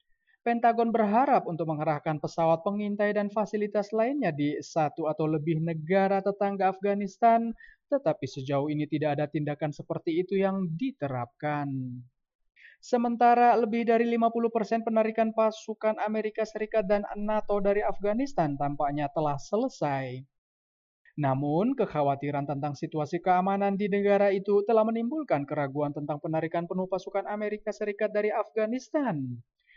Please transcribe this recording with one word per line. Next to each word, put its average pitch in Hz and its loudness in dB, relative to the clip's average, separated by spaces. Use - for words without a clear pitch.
Pentagon 233 2
berharap 220 4
untuk 165 -4
mengerahkan 151 -2
pesawat 165 0
pengintai 208 -2
dan 202 0
fasilitas 208 -2
lainnya 226 0
di 147 -2
satu 151 -2
atau 156 0
lebih 156 0
negara 180 2
tetangga 196 0
Afghanistan, 202 2
tetapi 277 -2
sejauh 139 -4
ini 151 -2
tidak 151 -2
ada 147 0
tindakan 147 -4
seperti 160 -6
itu 196 -4
yang 190 0
diterapkan. 147 -4
Sementara 240 4
lebih 233 0
dari 233 4
lima 233 2
puluh 233 0
persen 226 0
penarikan 220 2
pasukan 220 -2
Amerika 214 -2
Serikat 214 -2
dan 202 2
nato 208 0
dari 202 2
Afghanistan 202 0
tampaknya 143 -2
telah 151 0
selesai. 139 -4
Namun, 147 0
kekhawatiran 143 0
tentang 143 -4
situasi 151 -4
keamanan 196 2
di 196 -2
negara 202 4
itu 202 2
telah 220 4
menimbulkan 233 -2
keraguan 147 -2
tentang 147 -6
penarikan 160 -2
penuh 185 -4
pasukan 190 -4
Amerika 208 -6
Serikat 208 -4
dari 208 2
Afghanistan, 220 -2